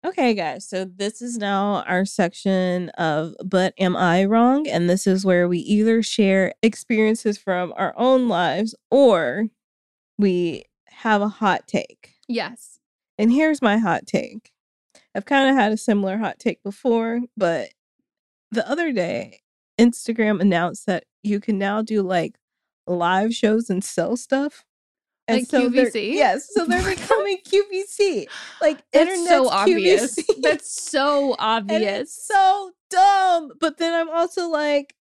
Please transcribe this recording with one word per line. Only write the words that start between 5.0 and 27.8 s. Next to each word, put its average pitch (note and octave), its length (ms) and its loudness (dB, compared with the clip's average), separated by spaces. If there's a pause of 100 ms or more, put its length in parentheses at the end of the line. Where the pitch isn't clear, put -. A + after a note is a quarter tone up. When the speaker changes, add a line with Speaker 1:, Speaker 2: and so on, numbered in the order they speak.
Speaker 1:
is F#3+ 180 2
where F3 240 4
we F3 120 0
either A3 420 2
share F#3+ 500 0 (100)
experiences A3 760 0
from F3+ 380 -4
our - 200 -4
own B3+ 320 2
lives F3+ 460 -2 (160)
or G#3 560 4 (720)
we F3+ 460 0 (240)
have G#3+ 340 0
a G#3+ 60 0
hot G3+ 380 -2
take. - 480 -6 (140)
Speaker 2:
Yes. A#3 520 -10 (380)
Speaker 1:
And A3 140 4
here's D4+ 300 2
my G#3+ 160 4
hot F3 280 0
take. - 460 -6 (640)
I've G3+ 120 -8
kinda C4+ 280 4
had G#3+ 180 2
a G#3+ 40 -2
similar G3+ 420 -2
hot G#3 200 -6
take - 240 -6
before, A3+ 580 -4 (160)
but E3 340 -2 (800)
the G#3+ 180 -4
other D#4 240 -2
day, F#3+ 480 -6 (400)
Instagram A3+ 600 2
announced F3+ 460 0
that F3+ 180 -4 (180)
you G#3 180 -2
can G#3 180 -4
now G3+ 240 -4
do, A3 200 -2
like, F3+ 340 -2 (500)
live F#3 480 0
shows A3 360 0
and F#3+ 120 -2
sell F3+ 340 -4
stuff. C#4 480 -4 (600)
And A#3 120 0
Speaker 2:
Like B3 100 -4
Speaker 1:
so C4 220 2
they're - 0 -
Speaker 2:
Q B3+ 160 4
V G#3+ 40 -2
C? G#3+ 260 -4
Speaker 1:
Yes, C4+ 360 0
so G4 140 0
they're F4+ 180 0
Speaker 2:
<laughs> F#4+ 120 -2
Speaker 1:
becoming G4+ 480 -2
Q G4+ 260 2
V F#4+ 180 -6